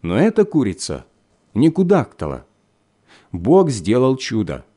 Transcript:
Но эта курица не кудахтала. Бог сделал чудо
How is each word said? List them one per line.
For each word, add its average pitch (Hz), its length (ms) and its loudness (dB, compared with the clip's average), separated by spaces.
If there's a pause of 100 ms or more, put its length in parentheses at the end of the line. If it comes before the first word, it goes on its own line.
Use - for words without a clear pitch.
Но 87 160 -2
эта 214 260 2
курица 104 600 -4 (480)
не 143 160 4
кудахтала. 160 760 -2 (880)
Бог 143 380 2
сделал 123 460 0
чудо 104 500 -6 (100)